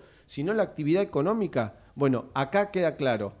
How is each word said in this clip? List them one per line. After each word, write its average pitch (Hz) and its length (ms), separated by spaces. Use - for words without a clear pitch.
sino 160 260
la 214 100
actividad 165 380
económica. 170 760
Bueno, 135 380
acá 196 360
queda 170 260
claro 110 440